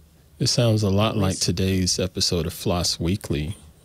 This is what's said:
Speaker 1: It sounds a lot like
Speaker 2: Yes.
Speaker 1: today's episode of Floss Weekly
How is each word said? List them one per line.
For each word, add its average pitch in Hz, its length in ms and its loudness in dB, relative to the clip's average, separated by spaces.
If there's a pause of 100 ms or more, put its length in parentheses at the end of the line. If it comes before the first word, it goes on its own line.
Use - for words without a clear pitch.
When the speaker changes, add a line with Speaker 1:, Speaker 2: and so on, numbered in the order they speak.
(380)
Speaker 1:
It 123 100 0
sounds 110 360 2
a 101 60 2
lot 104 260 2
like 92 200 0
Speaker 2:
Yes. - 40 -8
Speaker 1:
today's 92 580 0
episode 90 480 -2
of 85 60 -4
Floss - 480 -2
Weekly 82 560 -2 (300)